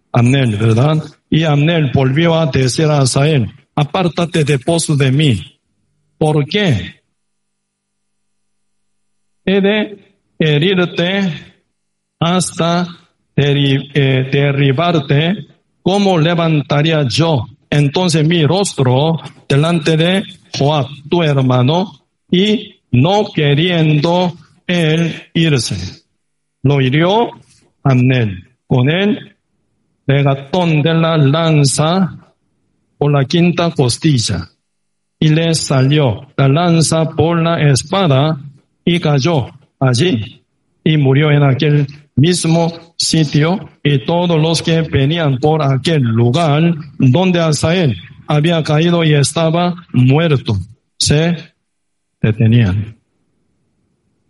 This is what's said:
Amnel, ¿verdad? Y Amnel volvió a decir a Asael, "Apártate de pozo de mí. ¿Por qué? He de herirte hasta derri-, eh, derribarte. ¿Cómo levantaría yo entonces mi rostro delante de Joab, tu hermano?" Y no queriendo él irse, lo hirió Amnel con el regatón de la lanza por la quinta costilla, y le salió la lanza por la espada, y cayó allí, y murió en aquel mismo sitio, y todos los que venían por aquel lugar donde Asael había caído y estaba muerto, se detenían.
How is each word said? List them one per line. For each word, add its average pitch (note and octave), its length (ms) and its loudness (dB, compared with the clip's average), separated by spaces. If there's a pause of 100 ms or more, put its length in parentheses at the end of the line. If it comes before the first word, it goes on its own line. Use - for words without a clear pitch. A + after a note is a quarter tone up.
(120)
Amnel, B2 460 0
¿verdad? B2 440 0 (280)
Y D#3+ 140 0
Amnel D3+ 500 0
volvió C#3+ 400 2
a D#3+ 100 0
decir C3+ 400 -2
a D3+ 140 2
Asael, C#3 520 0 (240)
"Apártate E3+ 680 -2
de C#3 140 0
pozo E3 380 -2
de C3+ 140 2
mí. C3+ 300 0 (800)
¿Por D3+ 260 0
qué? C#3 560 -4 (2500)
He G3 160 2
de G#3 540 -4 (220)
herirte F3 1200 -2 (560)
hasta E3+ 680 -2 (480)
derri-, C#3 600 0
eh, C3 360 0
derribarte. C#3+ 1160 0 (360)
¿Cómo F#3+ 360 2
levantaría D#3 880 0
yo C#3+ 380 0 (240)
entonces D3+ 580 0
mi E3 160 2
rostro D3 760 0 (300)
delante D#3+ 480 0
de F3+ 260 0 (360)
Joab, C#3+ 300 0 (200)
tu F3 140 0
hermano?" C#3 680 0 (400)
Y G#3 520 0 (100)
no F#3 320 2 (100)
queriendo D#3+ 1000 0 (320)
él E3 480 0 (200)
irse, A2+ 720 -2 (580)
lo C#3 180 0
hirió E3 500 0 (520)
Amnel B2 760 0 (120)
con B2+ 200 0
el G3 480 -2 (720)
regatón C#3+ 760 0
de E3 120 0
la E3 220 0
lanza D#3 1160 0 (640)
por C#3+ 120 0
la C#3+ 140 0
quinta E3+ 480 0
costilla, A#2+ 760 -2 (720)
y D#3 120 2
le E3 240 2
salió C3+ 840 0
la C#3 100 2
lanza D#3+ 640 2
por E3 320 0
la E3 200 -2
espada, D3 760 0 (460)
y E3+ 160 0
cayó D3 460 0 (340)
allí, B2+ 640 -2 (400)
y D#3 120 2
murió C#3+ 340 2
en D3 120 4
aquel D3 440 2 (280)
mismo E3 840 0
sitio, D#3+ 720 0 (120)
y C#3+ 220 -2
todos E3+ 360 0
los E3 220 -2
que E3 200 0
venían C#3+ 560 -2
por D3+ 240 0
aquel C#3 400 0
lugar C#3+ 720 0 (240)
donde F3 420 2
Asael D#3+ 560 0 (320)
había D#3 340 0
caído E3+ 420 0
y D3+ 100 2
estaba E3 600 0 (180)
muerto, C3 640 2 (400)
se E3 400 0 (840)
detenían. A2 800 0 (1300)